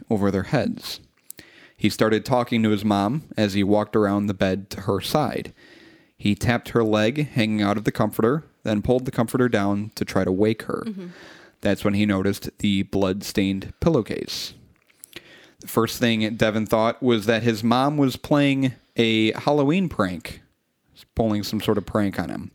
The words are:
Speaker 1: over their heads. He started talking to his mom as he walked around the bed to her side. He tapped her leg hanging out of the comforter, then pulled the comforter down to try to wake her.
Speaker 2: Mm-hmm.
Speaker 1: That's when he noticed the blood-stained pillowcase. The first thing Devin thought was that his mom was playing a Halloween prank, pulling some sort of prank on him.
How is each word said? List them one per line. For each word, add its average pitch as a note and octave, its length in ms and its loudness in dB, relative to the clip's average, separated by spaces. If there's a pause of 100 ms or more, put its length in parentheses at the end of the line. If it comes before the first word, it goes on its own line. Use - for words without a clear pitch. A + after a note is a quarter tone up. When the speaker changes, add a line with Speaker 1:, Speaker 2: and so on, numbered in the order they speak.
Speaker 1:
over G2+ 220 0
their F#2 140 -2
heads. - 560 -4 (760)
He G#2 140 2
started A2 340 2
talking A#2+ 380 0
to G#2+ 80 4
his G#2 140 0
mom G#2 400 2 (120)
as G2+ 180 0
he G2+ 100 2
walked G#2 320 2
around G#2 300 2
the G#2 80 -2
bed G2 360 -2
to - 120 -12
her G2 180 -2
side. - 520 -2 (640)
He G#2 180 0
tapped - 360 -2
her A#2 140 2
leg A2 460 2
hanging G#2+ 320 0
out G2+ 140 2
of G#2 80 -6
the C#3 80 0
comforter, A#2 520 0 (180)
then G#2 200 0
pulled B2+ 220 2
the C3 80 -6
comforter B2 360 0
down G2+ 460 0
to G#2 100 -4
try F#2+ 200 0
to F#2+ 80 0
wake G#2+ 300 0
her. - 240 -8
Speaker 2:
Mm-hmm. F#3 220 -10 (520)
Speaker 1:
That's - 240 -2
when G2+ 100 2
he G#2 120 2
noticed G2 520 -2
the G2+ 260 0
blood-stained G2 960 -2
pillowcase. - 720 -2 (1080)
The - 80 -20
first A2+ 320 -2
thing A2 360 0
Devin A2 300 0
thought A2+ 360 0
was A2+ 240 2
that A2 160 2
his A2+ 200 0
mom C3 340 0
was C3+ 200 2
playing C#3 560 2 (240)
a A2 360 4
Halloween D3 560 2
prank, - 520 -4 (760)
pulling G#2+ 300 0
some G#2+ 160 -4
sort G#2 180 0
of F#2 80 -8
prank G2 320 -2
on E2+ 120 -6
him. F#2 240 -10